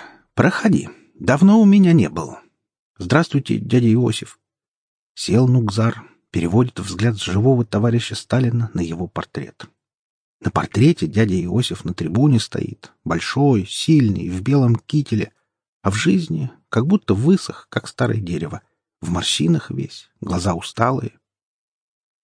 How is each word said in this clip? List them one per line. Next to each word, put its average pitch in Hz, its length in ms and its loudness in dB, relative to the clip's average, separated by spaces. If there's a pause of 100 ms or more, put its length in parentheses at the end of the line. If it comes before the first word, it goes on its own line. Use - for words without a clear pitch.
(340)
Проходи. - 540 0 (260)
Давно 190 460 4
у 220 40 6
меня 196 280 6
не 113 160 4
был. 80 300 -10 (600)
Здравствуйте, 120 600 -2
дядя 117 340 2
Иосиф». 123 460 -2 (760)
Сел 127 340 2
Нугзар, 113 600 0 (220)
переводит 92 480 0
взгляд 101 380 -4
с 98 40 -10
живого 120 440 0
товарища 113 500 -2
Сталина 117 600 -2
на - 60 -4
его 85 280 -6
портрет. - 580 -12 (760)
На - 120 -4
портрете 151 560 2
дядя 95 360 0
Иосиф - 400 -4
на 87 100 -6
трибуне 113 440 2
стоит, - 540 -8 (100)
большой, 139 640 0
сильный, 104 600 2
в 92 140 -6
белом 127 340 2
кителе, - 560 -4 (500)
а 98 80 -2
в 98 60 -2
жизни 160 540 0 (180)
как 117 180 -2
будто 180 280 0
высох, 147 540 0
как - 200 -8
старое 120 300 -4
дерево. 85 440 -8 (380)
В 82 100 -8
морщинах 151 600 -2
весь, 135 400 -12 (100)
глаза 87 340 -4
усталые. 117 640 -4 (1040)